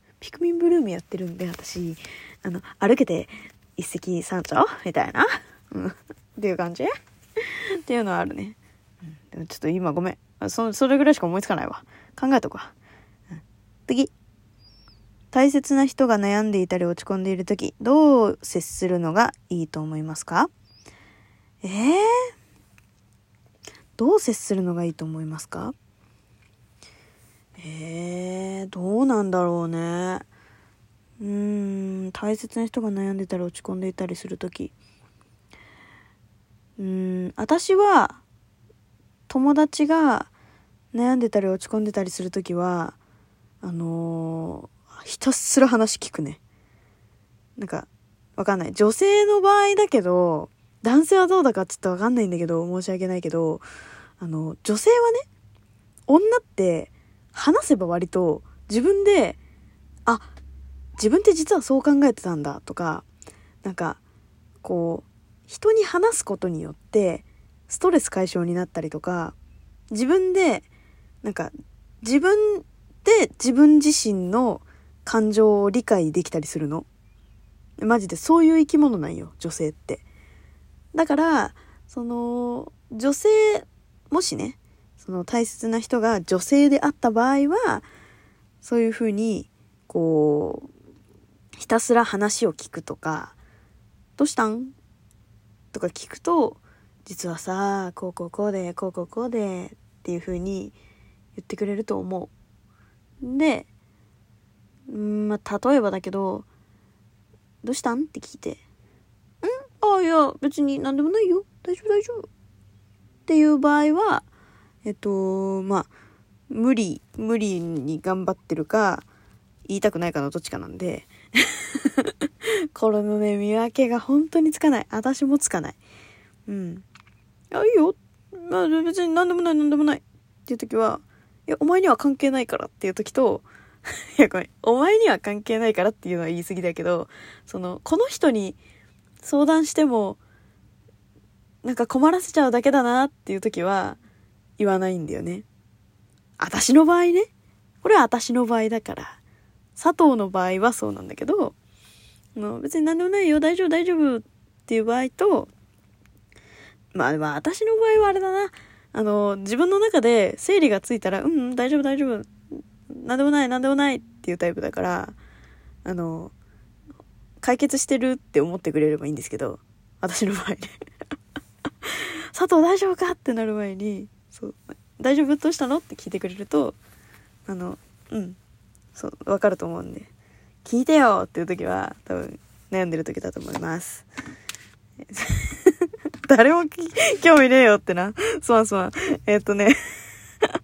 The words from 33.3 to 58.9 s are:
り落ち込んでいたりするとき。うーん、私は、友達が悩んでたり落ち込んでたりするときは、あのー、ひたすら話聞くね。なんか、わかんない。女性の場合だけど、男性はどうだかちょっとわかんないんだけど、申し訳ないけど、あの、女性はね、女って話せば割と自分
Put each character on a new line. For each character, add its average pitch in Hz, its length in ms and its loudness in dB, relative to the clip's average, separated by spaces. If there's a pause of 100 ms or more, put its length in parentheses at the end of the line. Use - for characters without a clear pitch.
り 180 40 -4
落 175 180 -8
ち - 40 -18
込 190 120 -8
ん 185 40 -8
で 190 80 -4
い 185 60 -8
た 190 120 -6
り 175 80 -8
す 185 140 -12
る 185 80 -10
と 180 140 -10
き。 - 220 -12 (2000)
う 208 40 -10
ー 185 460 -4
ん、 - 60 -10
私 330 400 0
は、 381 460 4 (1080)
友 277 280 2
達 302 320 2
が 302 440 2 (640)
悩 247 220 2
ん - 20 0
で 233 120 0
た 208 100 2
り 196 80 0
落 190 180 -4
ち - 20 -18
込 214 120 -2
ん 214 40 -2
で 208 80 -4
た 196 120 -2
り 180 60 -6
す - 120 -10
る 180 80 -8
と 190 120 -6
き 175 120 -8
は、 175 400 -4 (680)
あ 185 100 -10
の 165 1000 -6 (320)
ー、 - 40 -20
ひ - 120 -12
た 262 140 2
す - 260 -2
ら 269 80 8
話 220 300 2
聞 - 160 -12
く 160 100 -8
ね。 151 180 -10 (1160)
な 214 80 -12
ん 185 40 -10
か、 - 200 -10 (480)
わ 190 80 -4
か 196 120 2
ん - 40 -4
な 160 80 -6
い。 - 60 -10
女 214 180 4
性 403 320 4
の 415 160 4
場 392 100 6
合 403 240 6
だ 403 140 4
け 233 140 4
ど、 180 480 2 (320)
男 269 240 4
性 381 120 6
は 370 80 8
ど 370 140 4
う - 20 6
だ 262 100 4
か 190 140 -2
ち - 100 -12
ょ - 0 -
っ - 40 -18
と 190 100 -2
わ 180 60 -2
か 202 120 0
ん 247 60 2
な 240 80 2
い 196 60 0
ん - 20 -4
だ 175 60 -2
け 170 100 -2
ど、 165 180 -2 (160)
申 180 40 -8
し - 60 -6
訳 185 180 -4
な 185 80 -4
い 180 60 -6
け 170 80 -6
ど、 165 300 -2 (600)
あ 180 60 -10
の、 156 360 -8
女 214 140 -2
性 302 140 4
は 466 200 6
ね、 480 80 0 (880)
女 415 320 4
っ 466 40 -2
て 175 500 -4 (400)
話 403 340 2
せ 277 100 4
ば 180 100 -2
割 175 220 -2
と 175 340 0 (280)
自 214 100 0
分 392 240 2